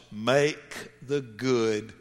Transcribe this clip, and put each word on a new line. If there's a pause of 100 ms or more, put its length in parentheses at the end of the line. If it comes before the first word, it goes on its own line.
(120)
make (480)
the
good